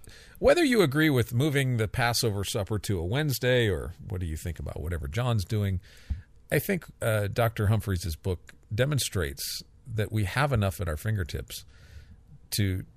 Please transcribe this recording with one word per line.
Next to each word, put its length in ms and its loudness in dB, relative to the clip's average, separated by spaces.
whether 260 6
you 200 6
agree 260 4
with 240 2
moving 440 2
the 100 0
Passover 560 0
supper 360 -2
to 200 -2
a 40 -2
Wednesday, 640 2
or 280 -2
what 140 -4
do 60 -4
you 100 -4
think 220 -6
about 200 -8
whatever 280 -4
John's 360 0
doing, 360 0
I 80 2
think, 260 -4
uh, 320 0
Doctor 340 0
Humphreys' 480 0
book 380 -6
demonstrates 880 -2
that 200 -2
we 140 0
have 280 0
enough 260 2
at 80 -4
our 100 -2
fingertips 680 -6
to, 320 0